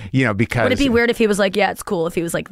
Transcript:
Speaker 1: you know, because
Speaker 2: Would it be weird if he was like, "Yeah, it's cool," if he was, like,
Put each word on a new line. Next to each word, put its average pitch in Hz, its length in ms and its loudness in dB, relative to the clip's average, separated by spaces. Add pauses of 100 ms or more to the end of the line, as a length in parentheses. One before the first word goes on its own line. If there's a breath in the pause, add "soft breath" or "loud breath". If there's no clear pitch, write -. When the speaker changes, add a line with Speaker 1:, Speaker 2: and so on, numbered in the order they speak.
(120)
Speaker 1:
you 131 140 2
know, 107 100 0
because 113 300 0
Speaker 2:
Would - 80 2
it - 40 0
be 269 120 2
weird 233 200 2
if - 80 -2
he 233 80 4
was 202 140 2
like, 196 160 0
"Yeah, 190 160 0
it's - 100 -12
cool," 170 240 -2
if 175 80 -6
he 180 80 -2
was, 170 140 -4
like, 160 160 -8